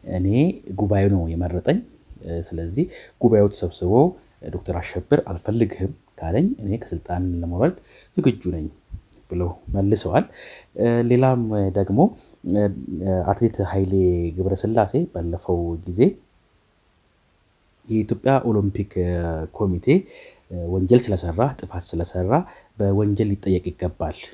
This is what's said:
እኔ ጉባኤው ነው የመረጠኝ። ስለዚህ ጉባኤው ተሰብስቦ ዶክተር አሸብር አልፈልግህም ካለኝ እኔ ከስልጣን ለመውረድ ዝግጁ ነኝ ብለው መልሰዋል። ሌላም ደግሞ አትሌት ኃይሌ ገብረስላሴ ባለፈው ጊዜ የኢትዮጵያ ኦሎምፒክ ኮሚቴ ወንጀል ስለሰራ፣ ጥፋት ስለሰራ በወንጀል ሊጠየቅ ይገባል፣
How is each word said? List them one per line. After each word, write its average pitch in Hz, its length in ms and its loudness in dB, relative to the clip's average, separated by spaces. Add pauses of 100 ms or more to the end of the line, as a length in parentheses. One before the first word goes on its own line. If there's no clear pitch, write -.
እኔ 92 200 -2 (460)
ጉባኤው 98 380 2
ነው 92 160 2
የመረጠኝ። 87 520 -2 (640)
ስለዚህ 90 420 -4 (340)
ጉባኤው 104 300 6
ተሰብስቦ 87 420 -4 (520)
ዶክተር - 320 -8
አሸብር 90 500 -2
አልፈልግህም 107 680 -2 (240)
ካለኝ 143 320 0 (100)
እኔ 98 200 -6
ከስልጣን 87 460 -6 (120)
ለመውረድ 87 400 0 (420)
ዝግጁ 135 320 0
ነኝ 80 160 -6 (680)
ብለው 87 180 -2 (220)
መልሰዋል። 101 540 0 (800)
ሌላም 123 360 4 (320)
ደግሞ 98 260 2 (1300)
አትሌት 107 400 0
ኃይሌ 95 280 0 (380)
ገብረስላሴ 95 640 0 (140)
ባለፈው 85 520 -4 (220)
ጊዜ 90 180 -6 (1900)
የኢትዮጵያ 110 460 0 (120)
ኦሎምፒክ 101 460 0 (600)
ኮሚቴ 92 340 -2 (840)
ወንጀል 95 340 4
ስለሰራ፣ 87 380 -2 (160)
ጥፋት - 300 -12
ስለሰራ 90 460 -4 (440)
በወንጀል 104 540 0
ሊጠየቅ 95 360 0
ይገባል፣ 82 520 -6 (160)